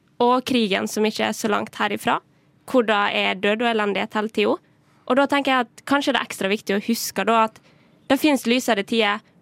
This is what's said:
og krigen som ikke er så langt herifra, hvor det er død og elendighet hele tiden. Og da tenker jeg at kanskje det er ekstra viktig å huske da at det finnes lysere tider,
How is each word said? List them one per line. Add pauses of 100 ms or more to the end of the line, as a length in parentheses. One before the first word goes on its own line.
(200)
og
krigen
som
ikke
er
så
langt
herifra, (520)
hvor
det (160)
er
død
og
elendighet
hele
tiden. (500)
Og
da
tenker
jeg
at
kanskje
det
er
ekstra
viktig
å
huske
da
at (520)
det
finnes
lysere
tider, (220)